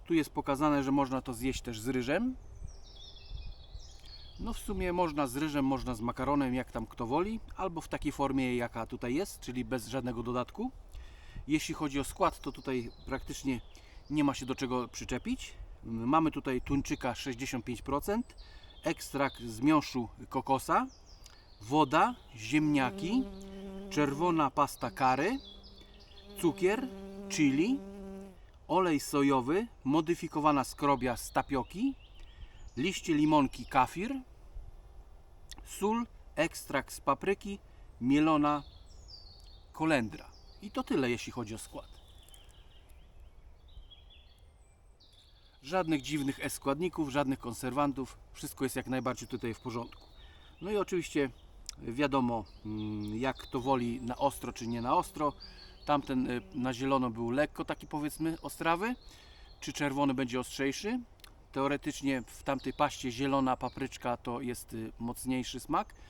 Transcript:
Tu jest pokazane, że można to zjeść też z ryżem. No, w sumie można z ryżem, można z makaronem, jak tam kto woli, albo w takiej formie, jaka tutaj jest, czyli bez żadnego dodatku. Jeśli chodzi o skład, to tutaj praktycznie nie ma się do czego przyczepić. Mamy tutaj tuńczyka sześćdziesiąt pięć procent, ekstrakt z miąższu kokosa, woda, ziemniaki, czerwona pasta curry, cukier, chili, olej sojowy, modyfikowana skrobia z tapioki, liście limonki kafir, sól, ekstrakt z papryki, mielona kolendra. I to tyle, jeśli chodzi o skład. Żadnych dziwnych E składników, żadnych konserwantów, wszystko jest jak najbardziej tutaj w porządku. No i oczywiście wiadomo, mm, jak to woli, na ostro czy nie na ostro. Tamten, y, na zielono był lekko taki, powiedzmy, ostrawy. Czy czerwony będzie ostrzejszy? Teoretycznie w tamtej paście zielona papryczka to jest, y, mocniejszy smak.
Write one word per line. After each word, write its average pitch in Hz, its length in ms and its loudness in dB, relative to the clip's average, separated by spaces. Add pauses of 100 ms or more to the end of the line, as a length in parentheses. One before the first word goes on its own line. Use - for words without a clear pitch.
Tu 170 80 2
jest 156 160 4
pokazane, 285 520 2
że 269 100 2
można 131 300 4
to 127 120 -6
zjeść 123 280 -2
też 113 180 -6
z 113 80 -2
ryżem. 147 480 0 (2000)
No, 226 120 -2
w - 60 -4
sumie 185 340 0
można 156 340 2
z 120 100 -4
ryżem, 147 280 2
można 127 300 2
z 107 60 -6
makaronem, 127 540 2
jak 127 180 -2
tam 113 140 -4
kto - 200 -6
woli, 185 340 0 (160)
albo 175 240 -4
w - 80 -10
takiej 143 240 -2
formie, 135 440 2
jaka 117 300 -2
tutaj 123 280 -4
jest, 180 260 -4
czyli 123 240 -4
bez 113 240 -4
żadnego 120 340 -2
dodatku. 123 480 -2 (800)
Jeśli 151 260 0
chodzi 139 260 0
o 135 40 0
skład, - 360 2
to 139 120 -4
tutaj 127 380 -2 (160)
praktycznie 135 540 -2 (500)
nie 147 140 4
ma 139 100 4
się 131 120 -6
do 131 80 0
czego 123 340 0
przyczepić. - 640 -6 (300)
Mamy 123 460 4
tutaj 131 300 -2
tuńczyka 139 540 0
sześćdziesiąt 123 500 -4
pięć 120 180 -6
procent, 202 520 -2 (500)
ekstrakt 139 580 -2
z 113 180 -8
miąższu 139 480 4 (200)
kokosa, 139 580 2 (760)
woda, 151 540 6 (220)
ziemniaki, 147 880 2 (640)
czerwona 151 600 4
pasta 135 400 0
curry, 139 480 4 (1000)
cukier, 180 480 2 (400)
chili, 160 500 4 (880)
olej 165 320 4
sojowy, 139 640 4 (180)
modyfikowana 151 800 4
skrobia 127 520 2
z - 160 -8
tapioki, 165 640 0 (800)
liście 170 380 2
limonki 147 520 6
kafir, 190 540 2 (1400)
sól, 226 420 0 (300)
ekstrakt - 560 -2
z - 80 -12
papryki, 196 580 0 (420)
mielona 147 600 6 (1120)
kolendra. 147 560 2 (340)
I 202 80 -12
to 262 120 -2
tyle, 139 280 2
jeśli - 220 -2
chodzi 113 220 -6
o 107 40 -8
skład. - 440 -14 (3500)
Żadnych 156 400 2
dziwnych 139 420 0
E 147 60 -2
składników, 156 600 0
żadnych 135 280 2
konserwantów, 127 800 -2 (140)
wszystko - 320 -6
jest 127 120 -2
jak 123 100 -2
najbardziej 123 420 -2
tutaj 117 260 -4
w - 60 -12
porządku. 120 420 -8 (580)
No 180 100 -6
i 214 60 2
oczywiście 160 540 0 (480)
wiadomo, 123 640 2 (220)
mm, 107 520 -4
jak 127 280 -2
to 135 140 -4
woli, 123 400 2
na 123 160 -4
ostro 131 360 0
czy 117 140 -10
nie 117 160 -4
na 131 140 2
ostro. 151 360 0 (540)
Tamten, 135 440 2
y, 123 120 -2 (120)
na 127 200 0
zielono 131 360 2
był 117 200 -2
lekko 147 340 0
taki, 151 220 -6
powiedzmy, 160 560 -4
ostrawy. 170 520 0 (640)
Czy 147 120 -6
czerwony 143 420 2
będzie 127 260 0
ostrzejszy? 143 600 -2 (520)
Teoretycznie 139 720 0
w - 160 -18
tamtej 139 300 -2
paście 139 380 0
zielona 131 460 2
papryczka 127 600 -4
to 123 240 -4
jest, 123 340 -6
y, 113 240 -6
mocniejszy 123 640 -4
smak. - 340 -2 (160)